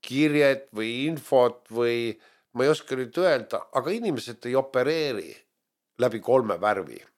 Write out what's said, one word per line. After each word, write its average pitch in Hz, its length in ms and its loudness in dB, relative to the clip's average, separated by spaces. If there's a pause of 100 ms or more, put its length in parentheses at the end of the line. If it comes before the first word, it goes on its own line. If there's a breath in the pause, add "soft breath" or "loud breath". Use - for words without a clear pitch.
kirjet 139 720 2
või 117 300 -4
infot 131 640 2
või 117 460 -2 (360 soft breath)
ma 120 100 0
ei 143 80 4
oska 143 240 -4
nüüd 127 220 -8
öelda, 143 420 0 (120)
aga 135 180 0
inimesed 175 560 -6
ei 123 100 0
opereeri 135 760 -2 (680)
läbi 120 220 0
kolme 113 400 2
värvi. 95 380 -2 (200)